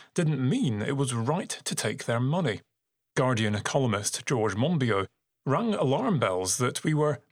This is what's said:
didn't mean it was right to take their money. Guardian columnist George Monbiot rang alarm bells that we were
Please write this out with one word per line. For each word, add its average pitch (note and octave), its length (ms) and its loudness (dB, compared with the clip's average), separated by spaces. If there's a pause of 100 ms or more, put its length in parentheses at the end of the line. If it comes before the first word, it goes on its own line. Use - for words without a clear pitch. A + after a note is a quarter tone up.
(140)
didn't D3+ 320 0
mean C#3 360 0
it C3+ 160 -2
was B2+ 160 -2
right B2+ 340 -2 (160)
to - 100 -6
take - 300 -4
their A#2+ 160 0
money. C3+ 400 0 (560)
Guardian A2 440 2
columnist A2 640 -2
George A2 280 0
Monbiot A#2 520 2 (400)
rang G3+ 260 0
alarm E3+ 460 2
bells F#2 400 0
that - 260 -2
we D#3+ 80 2
were D3+ 280 0 (120)